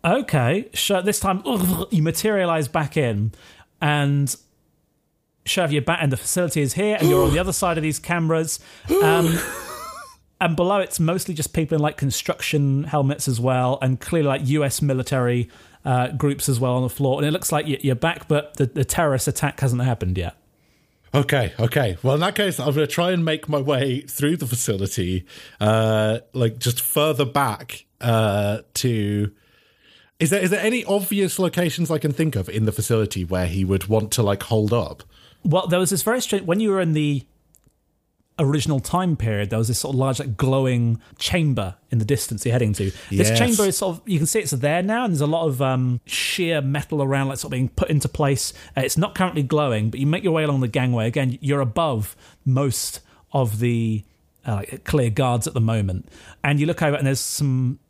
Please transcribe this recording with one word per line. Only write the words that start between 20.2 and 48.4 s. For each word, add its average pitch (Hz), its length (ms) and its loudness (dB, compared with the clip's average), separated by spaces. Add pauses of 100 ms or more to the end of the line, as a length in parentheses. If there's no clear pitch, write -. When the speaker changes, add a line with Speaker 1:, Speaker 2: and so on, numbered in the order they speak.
Speaker 2:
Okay, 135 440 2
okay. 117 440 0
Well, 131 100 2
in 151 80 2
that 202 140 0
case, 196 240 0
I'm 143 140 -2
gonna 151 120 2
try 175 260 -2
and 170 140 0
make 156 240 -4
my 151 100 0
way 135 420 0
through 147 360 -2
the 147 80 -4
facility, 95 800 -2 (340)
uh, 110 600 2 (140)
like, 117 260 0
just 120 220 -2
further 147 440 0
back, 123 600 -4 (140)
uh, 107 600 0 (160)
to, 104 560 0 (880)
is 170 100 2
there, 196 120 2
is 180 100 0
there 202 120 0
any 226 220 0
obvious 196 540 0
locations 175 500 0
I 160 80 0
can 147 140 0
think 156 240 0
of 92 140 -2
in 110 160 0
the 107 60 2
facility 107 540 0
where 90 220 0
he 92 180 0
would 92 220 0
want 107 240 0
to, - 100 0
like, 101 220 0
hold 107 300 2
up? 92 280 -4 (420)
Speaker 1:
Well, 180 240 2
there 175 120 2
was 185 100 2
this 190 140 -2
very 240 180 0
strange, 196 240 -2
when 180 140 0
you 220 100 2
were 190 120 2
in 165 100 0
the 147 340 0 (1120)
original 143 420 2
time 175 380 0
period, 104 320 -2
there 110 100 0
was 113 80 2
this 120 120 0
sort 139 140 -4
of 127 60 0
large, 131 200 0
like, 131 180 -6
glowing 127 640 2 (160)
chamber 131 580 0 (160)
in 120 80 2
the 107 60 0
distance 107 400 -2
you're 117 80 2
heading 117 200 2
to. 101 120 -2 (240)
This 101 200 4
Speaker 2:
Yes. 113 100 4
Speaker 1:
chamber 214 260 4
is 190 120 0
sort 185 200 -2
of, - 80 -16
you 190 120 0
can 151 100 2
see 220 120 0
it's 165 120 -2
there 143 300 0
now, 220 220 0
and 214 100 0
there's 151 80 0
a 147 60 2
lot 165 180 0
of, 135 160 0
um, 127 440 2
sheer 165 560 -2
metal 139 420 -2
around, 135 260 0
like, 131 80 -6
sort 127 120 -8
of - 20 -8
being 127 180 0
put - 200 -2
into 147 180 2
place. 143 460 0 (240)